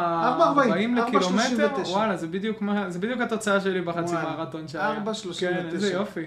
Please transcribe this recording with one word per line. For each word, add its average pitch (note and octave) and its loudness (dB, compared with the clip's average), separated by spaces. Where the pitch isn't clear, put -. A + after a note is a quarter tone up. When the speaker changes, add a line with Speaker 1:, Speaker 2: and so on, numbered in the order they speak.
Speaker 1:
ארבע D#4+ 4
ארבעים, C#4 4
Speaker 2:
ארבעים G#3 2
לקילומטר? F#3+ 2
Speaker 1:
ארבע A#3+ 4
שלושים G3 2
ותשע. E3+ -2
Speaker 2:
וואלה, G3+ 2
זה E3 -6
בדיוק G3+ -4
מה, G3+ -2
זה F3 -6
בדיוק A3+ -2
התוצאה G#3+ 0
שלי F#3 0
בחצי E3+ -2
Speaker 1:
וואלה. D#3+ -2
Speaker 2:
מרתון D#3 -8
שהיה. G3 -4
Speaker 1:
ארבע A3 -2
שלושים F3+ -4
ותשע. F3+ 0
Speaker 2:
כן, E3 -6
איזה F#3+ 0
יופי. F3+ -4